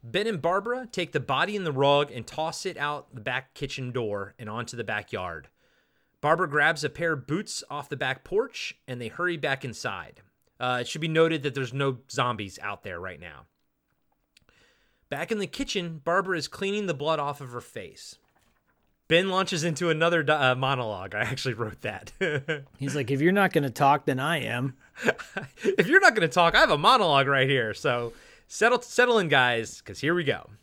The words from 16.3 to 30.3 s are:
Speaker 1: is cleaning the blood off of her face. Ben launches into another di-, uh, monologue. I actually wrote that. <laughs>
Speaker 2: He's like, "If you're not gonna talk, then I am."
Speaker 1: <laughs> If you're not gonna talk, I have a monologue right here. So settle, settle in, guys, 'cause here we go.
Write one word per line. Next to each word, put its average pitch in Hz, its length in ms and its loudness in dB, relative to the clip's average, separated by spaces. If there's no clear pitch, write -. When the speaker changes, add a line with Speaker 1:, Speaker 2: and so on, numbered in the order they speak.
Speaker 1:
is 151 100 -6
cleaning 202 380 -4
the 175 80 -2
blood 151 260 -2
off 143 200 -4
of 131 120 -14
her 120 100 -10
face. - 560 -16
Ben 180 220 4
launches 185 340 0
into 170 260 0
another 165 320 2
di-, 139 300 4
uh, 127 40 4
monologue. 117 600 -2
I 104 60 0
actually 123 320 -4
wrote 107 280 -6
that. 104 380 -8
<laughs> 151 460 -4
Speaker 2:
He's 135 160 -4
like, 135 160 -2
"If 139 120 2
you're 170 100 6
not 196 220 4
gonna 143 160 2
talk, 143 360 4
then 131 140 0
I 151 240 -2
am." 123 320 -4
Speaker 1:
<laughs> - 120 2
If 190 240 2
you're 349 140 2
not 349 120 8
gonna 190 140 2
talk, 170 280 4
I 233 40 8
have 294 120 6
a 151 60 4
monologue 160 500 6
right 135 200 4
here. 120 260 2
So 120 380 -2
settle, 233 320 2
settle 240 380 4
in, 175 100 0
guys, 123 520 2
'cause - 180 -14
here 160 140 0
we 175 120 0
go. 117 240 -2